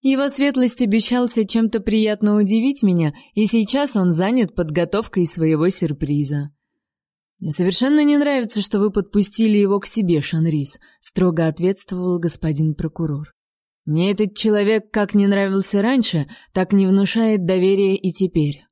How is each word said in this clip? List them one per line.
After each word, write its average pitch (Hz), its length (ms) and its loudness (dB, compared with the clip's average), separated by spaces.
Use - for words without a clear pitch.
Его 269 260 2
светлость 269 540 0
обещался 233 640 0
чем-то 226 340 0
приятно 208 560 0
удивить 220 460 0
меня, 170 300 2
и 214 120 0
сейчас 247 480 0
он 180 180 2
занят 196 420 0
подготовкой 175 720 -2
своего 160 420 0
сюрприза. 147 800 -4
«Мне 165 140 -8
совершенно 247 500 2
не 294 140 4
нравится, 269 460 0
что 202 160 -2
вы 208 120 2
подпустили 208 680 0
его 202 200 2
к 190 80 -6
себе, 175 360 0
Шанрис», 160 560 -2
строго 170 460 0
ответствовал 180 720 -2
господин 156 560 -2
прокурор. 151 600 -6
«Мне 170 260 0
этот 208 240 -2
человек 208 560 0
как 208 240 -2
не 202 120 4
нравился 196 560 0
раньше, 220 440 0
так 185 200 -2
не 196 140 4
внушает 202 580 2
доверия 190 500 2
и 185 160 -2
теперь. 156 600 -2